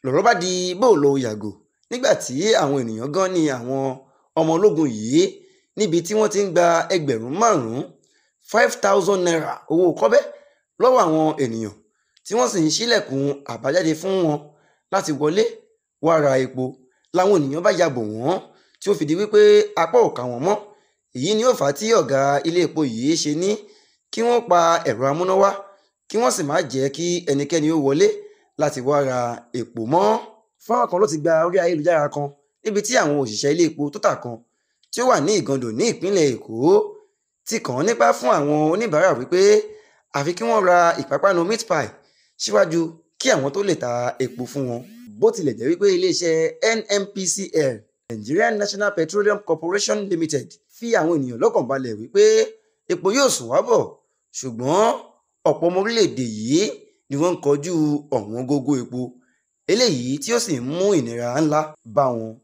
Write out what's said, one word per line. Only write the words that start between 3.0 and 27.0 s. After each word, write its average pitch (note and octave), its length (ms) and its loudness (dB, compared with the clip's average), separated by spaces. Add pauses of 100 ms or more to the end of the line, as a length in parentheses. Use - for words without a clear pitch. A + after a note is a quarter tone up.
gan F#3 200 0
ni F3 160 0
àwọn C3 320 -4 (560)
ọmọ D#3+ 180 2
ológun E3 360 2
yìí, A2+ 320 0 (540)
níbi F3 260 0
tí E3+ 120 -8
wọ́n G#3+ 140 2
ti G#3 120 -2
ń G3+ 100 -2
gba E3+ 160 2 (220)
ẹgbẹ̀rún C3+ 500 -4
márùn-ún, D3+ 440 0 (680)
five A3+ 320 2
thousand G3 420 2
naira E3 300 -2 (160)
owó F3 260 2
kọ́bẹ́ A3 280 2 (580)
lọ́wọ́ B3 220 4
àwọn D#3 220 2 (180)
ènìyàn, A2+ 320 -4 (520)
tí - 80 -8
wọ́n B3 160 2
sì G#3 100 -2
ń D#3 100 2
ṣílẹ̀kùn E3+ 540 -2 (200)
àbájáde D3 500 -2
fún F#3 280 -4
wọn D3+ 160 0 (540)
láti F#3+ 200 -2
wọlé D#3 320 0 (580)
wá D#3+ 180 2
ra C#3+ 180 2
epo. B2+ 260 -4 (500)
Làwọn F#3+ 240 4
ènìyàn C#3+ 240 -2
bá G3 100 4
ya F3 160 4
bò B2 140 -4 (100)
wọ́n, C3 240 -2 (460)
tí - 60 -6
ó G3+ 60 2
fi D#3+ 100 -2
di D3+ 120 0
wípé G#3 240 4 (340)
apá E3 240 2
ò G#3 160 4
ká A#2+ 80 -8
wọn B2 200 -6
mọ́. G3 140 2 (580)
Èyí C3 200 -4
ni G#3+ 100 0
ó B3+ 80 4
fà C#3+ 140 0
á C#3+ 60 2
tí G#3+ 180 -6
ọ̀gá C#3 300 2 (240)
ilé E3 180 0
epo D#3 220 -2
yìí B2 320 -2
ṣe D3+ 180 -4
ní F3 160 -2 (640)
kí - 100 -6
wọ́n A#3+ 240 2
pa F3 140 4 (240)
ẹ̀rọ B2 240 -2
amúnáwá, F#3 420 2 (600)
kí G3+ 80 -4
wọ́n B3 120 2
sì G#3 120 -4
má D3 200 -2
jẹ́ C3 280 -2
kí D#3 160 -6 (200)